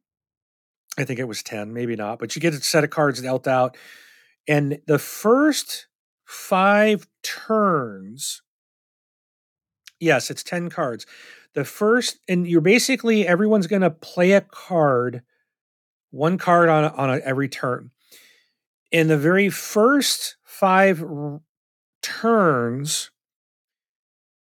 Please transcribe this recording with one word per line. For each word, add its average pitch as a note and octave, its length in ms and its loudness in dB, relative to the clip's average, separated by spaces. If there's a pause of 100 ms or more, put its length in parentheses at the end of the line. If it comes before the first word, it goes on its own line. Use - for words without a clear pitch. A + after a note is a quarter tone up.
(1000)
I C#3 60 -2
think B2 160 -6
it B2+ 80 -6
was G#2 140 -10
ten, G#2+ 300 -10
maybe A#2 240 -6
not, G#2+ 220 -8
but A2+ 180 -10
you D#3 60 -10
get E3 120 0
a C3+ 80 -12
set D3+ 220 0
of D3 60 -4
cards C#3+ 320 0
dealt C3 260 -4
out. B2+ 280 0 (720)
And D3 380 0
the D3 120 2
first - 920 0 (360)
five G#3 840 2 (160)
turns, C3+ 1200 -4 (1600)
yes, D3+ 300 0
it's - 120 -12
ten F3 260 -8
cards. C3+ 380 -6 (480)
The C#3 100 -4
first, A#3 540 0 (100)
and F3+ 180 0
you're E3+ 140 2
basically, A3 680 2
everyone's G3 400 2
gonna F#3+ 240 2
play - 420 0
a G3 100 6
card, B2+ 800 0 (880)
one E3 280 -2
card E3+ 300 4
on, D#3 160 4
on C#3 260 -2
a, B2 80 0
every C3+ 300 -4
turn. B2 420 -8 (1000)
In D#3+ 160 4
the D#3 100 4
very F#3 320 2
first - 960 0
five F#3+ 580 2
r-, D3 380 -10 (640)
turns, D3 1080 0 (1300)